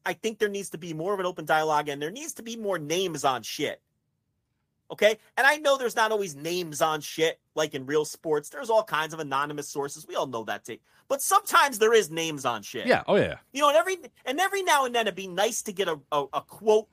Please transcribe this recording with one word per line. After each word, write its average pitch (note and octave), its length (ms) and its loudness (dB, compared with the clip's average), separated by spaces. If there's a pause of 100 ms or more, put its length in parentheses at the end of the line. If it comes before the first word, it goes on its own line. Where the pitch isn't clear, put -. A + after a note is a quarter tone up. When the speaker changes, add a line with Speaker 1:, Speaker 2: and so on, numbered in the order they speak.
Speaker 1:
I F#3 80 -2
think A3 260 -6
there G#3 100 2
needs G3 220 -6
to F3+ 60 -10
be E3 160 -8
more E3+ 200 -2
of F#3+ 60 -2
an F#3 60 -2
open F3 200 -4
dialogue, D3+ 440 2
and C#3+ 120 -6
there D#3+ 100 -6
needs D4 220 -10
to A#3 100 -14
be A#3 120 -10
more G3+ 220 -2
names D#3+ 460 -2
on B2+ 200 2
shit. - 380 -6 (1080)
Okay? G#3+ 260 2 (200)
And B3+ 100 4
I D4 100 4
know C#4+ 200 2
there's A#3+ 180 -4
not A3 160 2
always G3+ 240 -2
names D#3+ 460 -4
on D#3 200 0
shit, D#3+ 380 -2 (160)
like D#3 180 0
in C3 120 -6
real D3+ 180 0
sports. D3+ 460 -2
There's A#3+ 200 -10
all A3 140 6
kinds D#3 300 -2
of D#3+ 60 -10
anonymous C#3+ 500 -2
sources. C#3 380 -8
We F3+ 80 -12
all D#3+ 120 0
know A#2 160 -6
that, G#2 220 -8
too. A#2 120 -12 (300)
But C4+ 140 -2
sometimes E4 580 2
there A3 140 6
is F#3+ 180 4
names D#3+ 340 -4
on A2+ 160 0
shit. A2 260 -6
Speaker 2:
Yeah. - 200 4
Oh, F#3+ 80 4
yeah. F#2+ 200 2 (180)
Speaker 1:
You C#4 80 -2
know, D4 80 6
and D4 80 6
every, F#4 200 2 (280)
and C4 140 -2
every G4 240 0
now D4 220 4
and B3 80 -4
then A3+ 140 2
it'd F3+ 80 -4
be F#3+ 120 -8
nice G3 360 0
to G#3+ 80 -6
get F#3 160 -2
a, D#3 120 -2 (120)
a, C#3+ 220 0
a C#3+ 80 -2
quote G#3+ 520 2